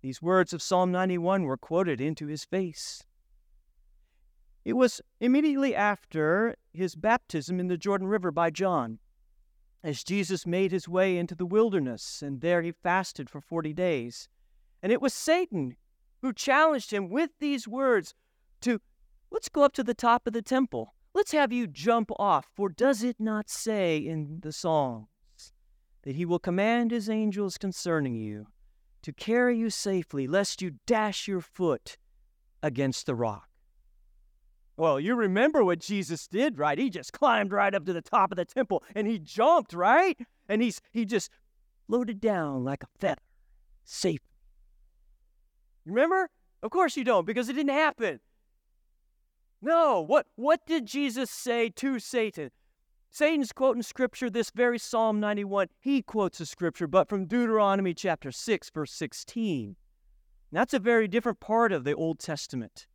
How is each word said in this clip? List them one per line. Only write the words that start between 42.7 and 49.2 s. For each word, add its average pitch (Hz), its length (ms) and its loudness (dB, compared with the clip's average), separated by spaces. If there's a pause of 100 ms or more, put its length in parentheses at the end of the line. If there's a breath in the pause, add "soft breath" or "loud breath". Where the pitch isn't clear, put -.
a - 60 -20 (100)
feather, - 240 -2 (600)
safe. - 340 -4 (1700)
Remember? 330 420 2 (340)
Of 220 80 -6
course 349 260 2
you 269 80 -2
don't, 208 200 4
because 220 240 -2
it 277 40 -4
didn't 285 180 0
happen. 254 480 0 (1400)